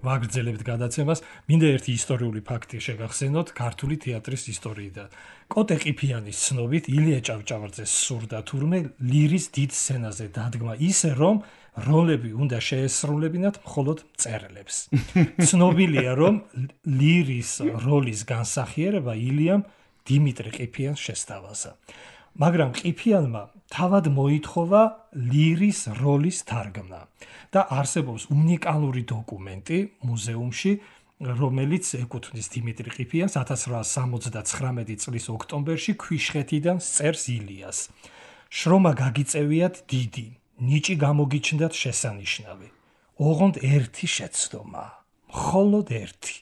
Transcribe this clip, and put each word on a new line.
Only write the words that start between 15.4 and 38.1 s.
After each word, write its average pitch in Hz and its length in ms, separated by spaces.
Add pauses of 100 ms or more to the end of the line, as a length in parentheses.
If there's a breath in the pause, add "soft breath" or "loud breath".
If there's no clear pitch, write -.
ცნობილია, 170 680
რომ 170 200 (520)
ლირის 139 640 (240)
როლის 120 480
განსახიერება 127 920
ილიამ 147 480 (440 soft breath)
დიმიტრი 135 440
ყიფიანს 135 520
შესთავაზა. 101 680 (600 loud breath)
მაგრამ 156 400
ყიფიანმა 156 680 (220)
თავად 180 460
მოითხოვა 151 720 (380)
ლირის 160 600 (100)
როლის 143 520
თარგმნა 95 580 (460 loud breath)
და 190 200
არსებობს 135 600
უნიკალური 151 760
დოკუმენტი 107 760 (200)
მუზეუმში, 117 760 (480 loud breath)
რომელიც 135 720
ეკუთვნის 120 560
დიმიტრი 117 420
ყიფიანს, 165 480
ათასრვაასამოცდაცხრამეტი 120 1600
წლის 117 280
ოქტომბერში 147 680
ქვიშხეთიდან 156 840
სწერს - 480
ილიას. 98 520 (680 loud breath)